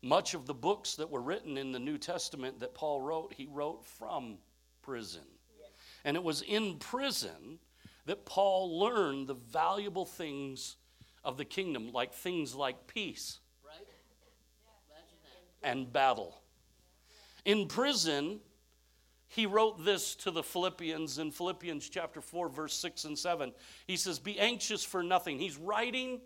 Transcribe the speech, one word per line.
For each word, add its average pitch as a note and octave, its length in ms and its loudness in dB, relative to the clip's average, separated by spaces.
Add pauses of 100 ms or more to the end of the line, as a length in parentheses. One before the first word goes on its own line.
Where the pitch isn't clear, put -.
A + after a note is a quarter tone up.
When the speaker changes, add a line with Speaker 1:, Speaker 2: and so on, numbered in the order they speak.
Speaker 1:
Much D#3+ 320 4
of D3 120 -6
the C#3+ 80 -4
books D#3+ 420 0
that D#3 140 -6
were C#3 120 -2
written D3 360 -4
in C3+ 140 -4
the B2+ 80 -4
New C#3+ 180 -4
Testament D3 640 -6
that - 140 -8
Paul D3 280 -2
wrote, D#3+ 300 -4
he C3+ 140 -12
wrote D3 400 -6
from B2 520 -8 (440)
prison. F#2+ 440 -8 (800)
And D3 140 2
it F3+ 60 -2
was D#3 180 0
in G#3 380 0
prison C3+ 800 -4 (460)
that F#3+ 200 -4
Paul F#3+ 540 4
learned F3+ 480 4
the C#3 60 -2
valuable E3+ 720 0
things C#3 720 -6 (460)
of C3 140 -2
the C#3 80 -4
kingdom, C3+ 460 -2
like B2+ 220 0
things D#3+ 420 -2
like C3 320 -2
peace - 520 -6 (260)
Speaker 2:
Right. D3 120 -20 (1120)
Imagine - 280 -20 (460)
that. C#3+ 60 2
Speaker 1:
and B2+ 220 -2
battle. A#2+ 480 6 (1080)
In G3+ 220 6
prison, F#3 720 2 (880)
he A3+ 180 2
wrote G#3 380 4
this F#3+ 320 4
to - 160 -2
the E3 120 0
Philippians D#3+ 720 0
in D#3 140 -2
Philippians F3 580 -4
chapter D#3+ 320 -6
four, E3+ 260 -4
verse C#3+ 260 -4
six - 320 -4
and D3+ 120 -6
seven. D#3 360 0 (340)
He F#3+ 100 -2
says, E3 220 0
"Be F#3+ 200 -6
anxious A3 440 2
for F#3 200 0
nothing." F3 360 2
He's E3 180 -4
writing A#3+ 680 0